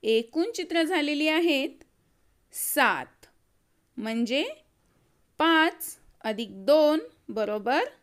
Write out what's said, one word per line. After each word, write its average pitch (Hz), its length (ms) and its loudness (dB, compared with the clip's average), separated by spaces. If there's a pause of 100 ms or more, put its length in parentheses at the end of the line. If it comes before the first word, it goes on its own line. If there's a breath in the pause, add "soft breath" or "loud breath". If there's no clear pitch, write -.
एकूण 233 480 0
चित्र 339 320 -2
झालेली 302 440 0
आहेत 311 560 0 (720)
सात, 190 680 -2 (720)
म्हणजे 226 460 -2 (960)
पाच 254 580 0 (240)
अधिक 220 280 -6 (160)
दोन 302 340 6 (300)
बरोबर 214 540 -2 (200)